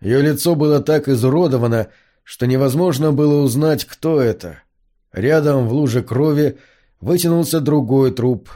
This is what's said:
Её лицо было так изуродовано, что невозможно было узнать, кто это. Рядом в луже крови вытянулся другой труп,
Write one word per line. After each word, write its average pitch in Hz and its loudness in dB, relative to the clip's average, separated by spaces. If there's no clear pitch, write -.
Её 120 0
лицо 151 0
было 147 2
так 151 0
изуродовано, 127 0
что - -6
невозможно 139 0
было 147 2
узнать, 143 0
кто 160 -2
это. 101 -4
Рядом 139 0
в 110 -4
луже 127 0
крови 147 0
вытянулся 170 0
другой 135 2
труп, 123 -2